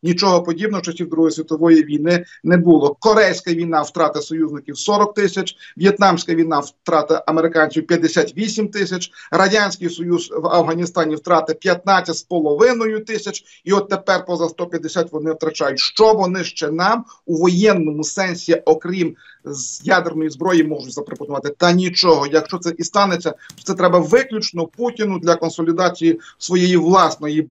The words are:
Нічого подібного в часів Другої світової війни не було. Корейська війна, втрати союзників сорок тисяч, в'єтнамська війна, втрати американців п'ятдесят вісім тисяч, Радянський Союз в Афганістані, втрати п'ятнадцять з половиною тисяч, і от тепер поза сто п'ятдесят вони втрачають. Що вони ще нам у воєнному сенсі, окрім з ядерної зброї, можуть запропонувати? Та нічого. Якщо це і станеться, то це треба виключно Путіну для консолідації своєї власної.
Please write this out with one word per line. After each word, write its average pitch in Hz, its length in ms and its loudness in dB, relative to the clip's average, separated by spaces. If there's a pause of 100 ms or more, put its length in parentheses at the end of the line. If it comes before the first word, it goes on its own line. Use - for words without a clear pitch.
Нічого 175 400 2
подібного 175 380 -4
в - 40 -10
часів 165 240 -8
Другої 160 220 2
світової 160 520 4
війни 151 420 0 (180)
не 180 140 4
було. 156 420 4
Корейська 196 520 2
війна, 165 300 0
втрати 151 400 -2
союзників 147 560 -6
сорок 208 360 0
тисяч, 185 420 -2 (220)
в'єтнамська 185 580 2
війна, 160 240 0
втрати 151 680 -2
американців 160 600 0
п'ятдесят 165 500 0
вісім 214 300 -4
тисяч, 185 440 -6 (200)
Радянський 190 580 0
Союз 170 420 -4 (100)
в 165 60 -2
Афганістані, 165 680 0
втрати 160 380 0
п'ятнадцять 180 640 0
з - 60 -14
половиною 214 800 0
тисяч, 214 380 -8 (200)
і 180 100 0
от 196 160 0
тепер 185 360 -2
поза 170 240 -2
сто 175 180 -8
п'ятдесят 165 440 -6
вони 156 200 -4
втрачають. 156 480 -4
Що 220 340 4
вони 185 300 0
ще 156 280 -6
нам 196 340 0 (200)
у 170 100 -2
воєнному 175 680 2
сенсі, 175 500 -2 (120)
окрім 170 500 0 (300)
з 139 380 -12
ядерної 165 460 0
зброї, 165 340 2
можуть 143 300 -6
запропонувати? 143 640 -8
Та 175 140 4
нічого. 175 600 2
Якщо 156 260 0
це 170 200 -6
і 165 60 -4
станеться, 175 480 0
то - 320 -20
це 196 100 -4
треба 180 260 2
виключно 214 680 0
Путіну 214 520 -4
для 170 160 2
консолідації 165 840 -2 (180)
своєї 180 400 0
власної. 156 800 2